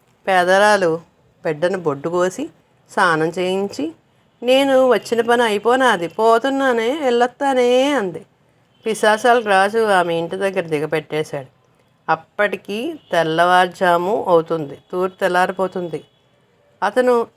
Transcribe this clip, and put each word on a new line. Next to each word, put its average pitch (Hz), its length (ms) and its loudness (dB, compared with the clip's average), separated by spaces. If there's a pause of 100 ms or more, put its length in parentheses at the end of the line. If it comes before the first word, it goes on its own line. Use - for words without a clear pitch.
(280)
పేదరాలు 185 720 2 (420)
బిడ్డను 175 360 -4
బొడ్డు 143 300 -4
కోసి, 180 400 -2 (420)
స్నానం 165 360 2
చేయించి, 190 640 -4 (500)
"నేను 262 480 4
వచ్చిన 226 300 0
పని 240 220 2
అయిపోనాది, 220 640 0
పోతున్నానే, 233 920 0
వెళ్ళొత్తానే" 254 920 0
అంది. 196 340 -4 (600)
పిశాచాల 220 540 2
రాజు 208 400 2
ఆమె 180 360 2
ఇంటి 170 200 -4
దగ్గర 196 260 -2
దిగపెట్టేశాడు. 151 960 -6 (540)
అప్పటికి 208 880 -4 (120)
తెల్లవారుజాము 175 1160 2
అవుతుంది, 165 500 0 (140)
తూర్పు 185 280 -6
తెల్లారిపోతుంది. 185 840 -2 (800)
అతను 233 540 0